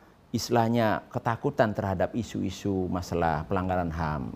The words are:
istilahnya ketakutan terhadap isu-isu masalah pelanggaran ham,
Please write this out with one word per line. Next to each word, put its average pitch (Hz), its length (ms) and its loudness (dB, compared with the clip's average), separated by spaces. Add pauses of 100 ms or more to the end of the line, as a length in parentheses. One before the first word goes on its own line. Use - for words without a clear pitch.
(340)
istilahnya 113 720 2
ketakutan 120 640 0
terhadap 95 480 0
isu-isu 98 720 -2
masalah 85 560 0
pelanggaran 90 480 0
ham, 76 420 -4